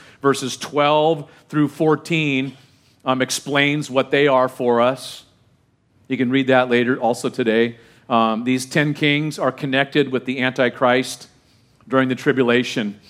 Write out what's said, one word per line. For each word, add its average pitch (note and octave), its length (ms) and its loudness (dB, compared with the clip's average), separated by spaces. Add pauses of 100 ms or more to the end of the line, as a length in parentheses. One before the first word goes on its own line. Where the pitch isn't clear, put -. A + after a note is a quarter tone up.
(220)
verses C3+ 360 0
twelve D3+ 720 0 (160)
through D3+ 220 0
fourteen, D3+ 880 -2 (480)
um, C3 160 0
explains C#3+ 680 -2
what B2+ 220 -2
they C#3+ 160 4
are B2+ 220 2
for A#2+ 320 0
us. C3 420 -4 (880)
You C3 80 -2
can B2 120 0
read C3 180 0
that B2+ 220 4
later A#2+ 280 2
also A#2+ 320 -2
today. A#2 480 0 (320)
Um, A2+ 340 0
these B2+ 220 -2
ten D3+ 280 0
kings D3+ 460 -2
are C3+ 140 -2
connected C3+ 580 -2
with B2 140 -4
the C3 160 -6
Antichrist B2+ 880 0 (580)
during C3 220 2
the B2+ 60 -2
tribulation, A#2+ 840 0 (100)